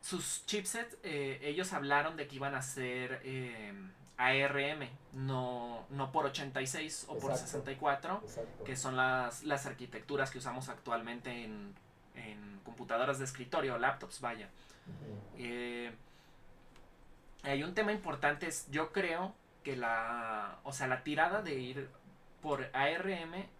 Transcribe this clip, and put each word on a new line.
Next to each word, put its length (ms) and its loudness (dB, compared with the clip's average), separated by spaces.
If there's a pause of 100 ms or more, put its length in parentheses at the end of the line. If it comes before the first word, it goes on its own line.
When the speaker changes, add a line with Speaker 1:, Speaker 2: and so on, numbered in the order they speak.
Speaker 1:
Sus 460 -4
chipsets, 560 -2
eh, 400 -2
ellos 320 0
hablaron 420 6
de 100 -2
que 100 -10
iban 180 0
a 80 0
ser, 600 -2
eh, 520 -4 (420)
A 160 6
R 380 6
M, 200 -4 (220)
no, 800 -2
no 220 -2
por 120 4
ochenta 380 0
y 40 0
seis 420 -4
o 100 -4
por 140 0
Speaker 2:
Exacto. 140 0
Speaker 1:
sesenta 260 -2
y 40 -6
cuatro, 460 2
Speaker 2:
Exacto. 420 -6
Speaker 1:
que 120 -2
son 200 0
las, 480 4
las 220 2
arquitecturas 640 -2
que 80 -6
usamos 320 -4
actualmente 720 -4
en, 300 -8 (400)
en 500 -12
computadoras 540 2
de 80 -2
escritorio, 500 0
laptops, 460 2
vaya. 240 -2 (400)
Speaker 2:
Ujú. 320 -8 (180)
Speaker 1:
Eh, 580 -4 (1500)
hay 200 2
un 120 -2
tema 180 4
importante, 540 0
es, 240 -4
yo 220 0
creo 420 0 (280)
que 140 -2
la, 880 0
o 80 -6
sea, 140 0
la 160 4
tirada 400 4
de 160 -2
ir 320 -4 (500)
por 320 0
A 160 4
R 340 0
M 380 -6